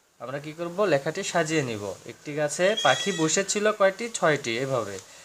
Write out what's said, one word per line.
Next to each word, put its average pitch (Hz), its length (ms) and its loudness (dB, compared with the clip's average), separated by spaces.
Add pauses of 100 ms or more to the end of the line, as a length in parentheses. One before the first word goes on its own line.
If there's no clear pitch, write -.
(220)
আমরা 127 240 -8
কি 156 140 -10
করব? 175 180 -6 (160)
লেখাটি 160 280 0 (100)
সাজিয়ে 160 380 2
নিব। 104 140 -6 (280)
একটি - 280 -12
গাছে 151 260 0 (200)
পাখি 131 240 4 (120)
বসেছিল 196 440 2 (140)
কয়টি? 190 260 2 (120)
ছয়টি। 147 360 2 (100)
এভাবে 113 320 -2 (300)